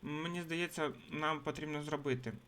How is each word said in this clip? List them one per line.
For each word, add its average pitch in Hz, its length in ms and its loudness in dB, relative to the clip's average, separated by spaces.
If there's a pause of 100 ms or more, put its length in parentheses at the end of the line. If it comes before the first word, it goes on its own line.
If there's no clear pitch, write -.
мені 165 400 -2
здається, 165 500 2 (200)
нам 156 280 2
потрібно 151 440 -2
зробити. 143 500 2 (140)